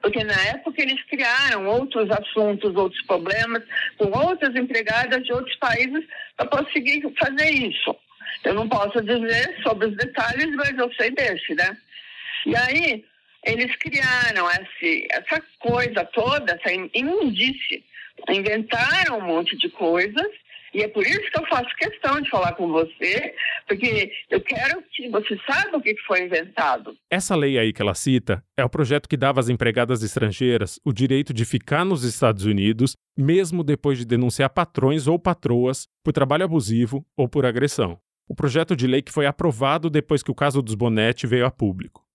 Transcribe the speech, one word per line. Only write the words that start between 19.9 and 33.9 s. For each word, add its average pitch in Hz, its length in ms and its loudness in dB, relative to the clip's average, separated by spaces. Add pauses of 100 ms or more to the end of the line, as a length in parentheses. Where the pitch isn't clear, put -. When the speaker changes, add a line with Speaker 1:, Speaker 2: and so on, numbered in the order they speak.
Speaker 1:
E 202 100 0
é 208 40 0
por 208 180 0
isso 190 140 2
que - 180 -4
eu - 100 -2
faço 247 280 -2
questão 294 460 -2
de 277 80 -4
falar 180 240 0
com 170 180 -2
você, 156 640 0 (320)
porque 214 440 0 (180)
eu 196 120 2
quero 269 400 -2 (120)
que 247 160 -8
você 214 360 -2
saiba 339 320 0
o 262 40 0
que 214 120 0 (140)
foi 185 140 2
inventado. 165 720 -2 (140)
Speaker 2:
Essa 185 260 0
lei 139 240 2
aí 110 140 2
que - 80 -6
ela 101 120 2
cita 120 480 0 (140)
é 135 80 2
o 123 60 2
projeto 143 400 0
que 147 80 0
dava 135 240 2
às 117 80 0
empregadas 120 520 2
estrangeiras 110 840 0
o 135 80 0
direito 135 400 2
de 113 100 0
ficar 147 400 0
nos 180 200 0
Estados 110 420 2
Unidos, 107 500 2 (220)
mesmo 165 480 2
depois 143 320 0